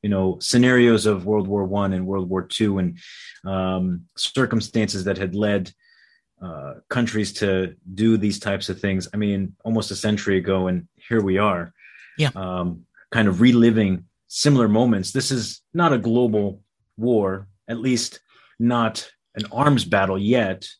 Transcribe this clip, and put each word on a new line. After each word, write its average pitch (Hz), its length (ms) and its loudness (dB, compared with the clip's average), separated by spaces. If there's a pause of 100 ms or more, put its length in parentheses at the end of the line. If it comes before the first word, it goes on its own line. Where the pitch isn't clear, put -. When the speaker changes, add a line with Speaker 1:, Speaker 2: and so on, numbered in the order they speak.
Speaker 1:
You 104 80 -2
know, 95 300 0
scenarios 120 680 4
of 95 180 0
World 104 220 0
War 98 180 -2
One 101 260 -2
and 92 140 -4
World 95 240 -4
War 92 140 -4
Two, 101 340 -2
and, 90 200 -2 (460)
um, 92 640 -4 (100)
circumstances 110 920 -2
that 95 120 -2
had 92 180 -6
led, 104 380 -2 (680)
uh, 73 340 -12 (140)
countries 110 440 -2
to 95 420 -2 (180)
do 110 220 2
these 101 240 -2
types 98 300 -6
of 92 100 -6
things. 95 340 -2
I 104 40 -6
mean, 101 380 -2 (100)
almost 113 260 -2
a 95 40 -6
century 104 420 0
ago, 92 300 0
and 90 280 -4
here 113 260 -2
we 98 180 0
are. 87 340 -2 (440)
Speaker 2:
Yeah. 151 180 2
Speaker 1:
Um, 90 500 -6 (260)
kind 113 160 2
of 92 140 2
reliving 113 640 4 (300)
similar 135 320 4
moments. 107 460 2
This 135 180 -2
is 117 300 -6 (120)
not 165 200 2
a 127 40 2
global 107 640 0 (360)
war, 101 500 0 (220)
at 120 100 -6
least 127 400 -2 (400)
not 117 500 0 (260)
an 107 140 -8
arms 127 360 2
battle 95 340 0
yet 101 480 0 (120)